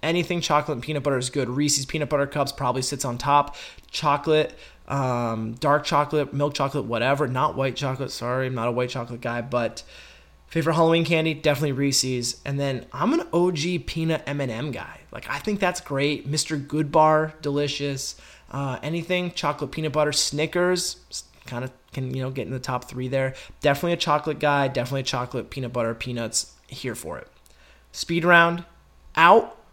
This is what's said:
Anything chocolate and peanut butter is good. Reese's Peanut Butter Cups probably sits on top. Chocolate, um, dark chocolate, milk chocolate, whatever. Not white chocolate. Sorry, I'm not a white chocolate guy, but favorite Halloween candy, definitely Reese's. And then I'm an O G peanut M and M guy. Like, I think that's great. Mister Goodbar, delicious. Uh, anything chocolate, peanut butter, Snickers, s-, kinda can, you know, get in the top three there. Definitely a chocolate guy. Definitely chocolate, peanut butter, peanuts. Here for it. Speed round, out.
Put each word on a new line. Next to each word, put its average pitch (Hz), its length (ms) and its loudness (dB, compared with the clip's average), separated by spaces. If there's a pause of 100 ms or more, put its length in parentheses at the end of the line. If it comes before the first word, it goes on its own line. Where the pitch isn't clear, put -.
Anything 170 380 0
chocolate 147 360 0
and 117 60 -8
peanut 147 220 -4
butter 139 140 2
is 127 120 -4
good. 131 180 -2
Reese's 135 380 0
Peanut 147 220 -4
Butter 143 180 0
Cups 139 260 -2
probably 127 300 -2
sits 131 220 -4
on 120 140 -4
top. 143 360 2 (360)
Chocolate, 151 680 2 (300)
um, 120 720 -2
dark 147 240 2
chocolate, 147 480 0
milk 143 220 0
chocolate, 135 320 -2
whatever. 127 420 0
Not 127 260 0
white 135 220 -2
chocolate. 131 340 -4
Sorry, 127 360 -2
I'm 127 80 -4
not 117 120 -2
a 120 60 0
white 123 160 0
chocolate 120 320 -8
guy, 120 220 -4
but 120 400 -2 (640)
favorite 160 260 0
Halloween 165 320 6
candy, 160 300 2
definitely 143 380 0
Reese's. 131 760 0
And 139 120 -2
then 139 360 -2
I'm 170 180 2
an 339 180 0
O 175 200 4
G 170 280 -2
peanut 160 480 -2
M 143 140 -4
and 131 100 -2
M 120 200 -6
guy. - 300 -10 (120)
Like, - 160 -12
I 143 100 -4
think 202 220 -2
that's 180 220 0
great. 143 440 0
Mister 151 300 -2
Goodbar, 156 840 4
delicious. 143 760 -2 (340)
Uh, 135 320 -4
anything 170 500 -2
chocolate, 147 380 -4
peanut 156 220 -4
butter, 151 200 2
Snickers, 170 840 0 (140)
s-, - 140 -10 (200)
kinda 127 260 -8 (220)
can, 131 220 -6
you 131 80 -4
know, 131 80 -4
get 131 160 -4
in 120 80 -6
the 131 40 -4
top 123 280 -4
three 127 220 -6
there. 135 260 0 (260)
Definitely 147 320 4
a 170 60 0
chocolate 151 400 0
guy. 143 280 2
Definitely 131 360 -2
chocolate, 123 480 -4
peanut 127 240 -8
butter, 117 200 0
peanuts. 117 600 -6 (140)
Here - 260 -6
for 78 240 -10
it. - 100 -16 (640)
Speed - 320 -2
round, 170 400 6 (500)
out. 175 440 8 (140)